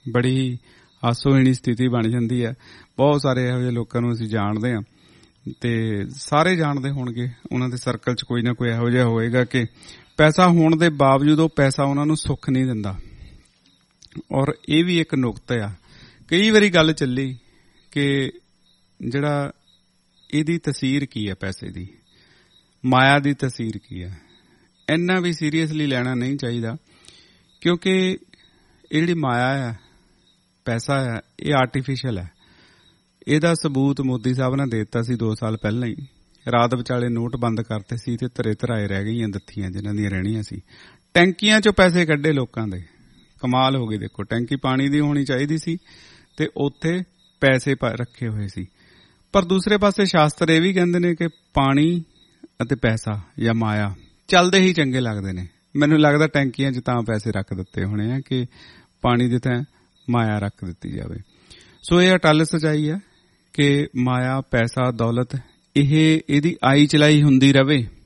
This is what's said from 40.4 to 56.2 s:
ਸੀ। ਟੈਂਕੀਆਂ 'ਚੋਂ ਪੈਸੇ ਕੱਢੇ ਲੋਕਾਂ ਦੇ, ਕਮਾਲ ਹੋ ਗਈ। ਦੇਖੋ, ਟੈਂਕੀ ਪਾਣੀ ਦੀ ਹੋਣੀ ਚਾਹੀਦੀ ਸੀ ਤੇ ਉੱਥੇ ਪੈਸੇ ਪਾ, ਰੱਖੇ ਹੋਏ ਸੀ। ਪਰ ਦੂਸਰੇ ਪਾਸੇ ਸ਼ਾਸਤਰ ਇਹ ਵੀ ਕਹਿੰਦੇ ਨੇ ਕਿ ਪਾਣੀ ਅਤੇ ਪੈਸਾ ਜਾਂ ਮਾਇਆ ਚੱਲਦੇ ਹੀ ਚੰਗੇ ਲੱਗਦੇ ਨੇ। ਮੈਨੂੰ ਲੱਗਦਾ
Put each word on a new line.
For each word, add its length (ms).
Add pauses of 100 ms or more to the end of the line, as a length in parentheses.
ਸੀ। 180 (520)
ਟੈਂਕੀਆਂ 440
'ਚੋਂ 160
ਪੈਸੇ 320
ਕੱਢੇ 260
ਲੋਕਾਂ 360
ਦੇ, 160 (560)
ਕਮਾਲ 360
ਹੋ 120
ਗਈ। 100
ਦੇਖੋ, 260
ਟੈਂਕੀ 320
ਪਾਣੀ 340
ਦੀ 100
ਹੋਣੀ 260
ਚਾਹੀਦੀ 320
ਸੀ 200 (600)
ਤੇ 200
ਉੱਥੇ 460 (380)
ਪੈਸੇ 340
ਪਾ, 160
ਰੱਖੇ 360
ਹੋਏ 200
ਸੀ। 200 (640)
ਪਰ 140
ਦੂਸਰੇ 320
ਪਾਸੇ 280
ਸ਼ਾਸਤਰ 440
ਇਹ 120
ਵੀ 120
ਕਹਿੰਦੇ 260
ਨੇ 160
ਕਿ 120
ਪਾਣੀ 760 (580)
ਅਤੇ 140
ਪੈਸਾ 460 (180)
ਜਾਂ 140
ਮਾਇਆ 420 (320)
ਚੱਲਦੇ 320
ਹੀ 140
ਚੰਗੇ 260
ਲੱਗਦੇ 340
ਨੇ। 140 (280)
ਮੈਨੂੰ 240
ਲੱਗਦਾ 280